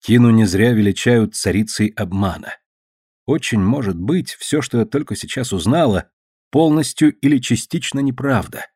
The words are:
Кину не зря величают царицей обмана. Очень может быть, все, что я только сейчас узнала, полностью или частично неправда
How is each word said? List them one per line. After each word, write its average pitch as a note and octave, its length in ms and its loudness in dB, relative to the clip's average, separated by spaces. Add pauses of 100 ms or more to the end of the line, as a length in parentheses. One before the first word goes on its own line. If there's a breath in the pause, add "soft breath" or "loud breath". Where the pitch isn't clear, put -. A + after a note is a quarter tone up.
Кину A#2+ 300 4
не A2+ 160 4
зря G2 260 2
величают G#2+ 600 2
царицей G#2+ 540 -2
обмана. F#2+ 680 -6 (720)
Очень B2+ 340 -2
может G2+ 360 0
быть, B2+ 380 -4
все, - 280 -4
что - 160 -4
я A2 60 2
только C#3 320 -6
сейчас - 360 -8
узнала, G2+ 580 0 (400)
полностью D3+ 600 2
или C#3 260 2
частично B2+ 640 -4
неправда C3 760 -2